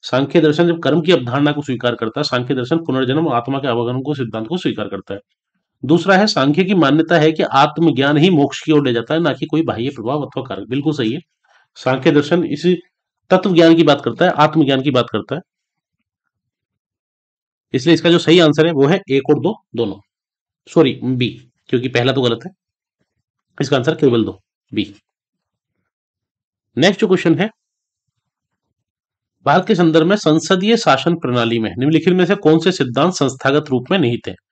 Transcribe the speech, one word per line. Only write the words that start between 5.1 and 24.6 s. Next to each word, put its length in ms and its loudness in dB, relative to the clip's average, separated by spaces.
है। 60 -12
दूसरा 340 2
है 100 2
सांख्य 360 0
की 100 0
मान्यता 460 2
है 120 4
कि 120 -2
आत्मज्ञान 760 2
ही 120 4
मोक्ष 340 0
की 80 -2
ओर 140 2
ले 80 0
जाता 200 -4
है, 60 0
ना 140 -2
कि 120 -8
कोई 160 -2
बाह्य 280 -4
प्रभाव 320 -6
अथवा 220 -10
कारक। 260 -12
बिल्कुल 240 -4
सही 200 -4
है। 60 -8
सांख्य 360 0
दर्शन 340 2
इसी 300 -2
तत्व 220 2
ज्ञान 220 6
की 80 2
बात 180 2
करता 240 -2
है, 60 0
आत्मज्ञान 500 0
की 100 -4
बात 200 0
करता 240 -6
है। 60 -10
इसलिए 200 2
इसका 160 2
जो 100 4
सही 200 4
आंसर 280 4
है 60 -2
वो 140 2
है 120 0
एक 180 -2
और 100 4
दो 160 -4
दोनों, 240 -6
सॉरी 360 0
बी, 260 -2
क्योंकि 220 -2
पहला 220 0
तो 100 0
गलत 240 0
है, 60 -14
इसका 160 0
आंसर 180 -2
केवल 300 2
दो 140 -10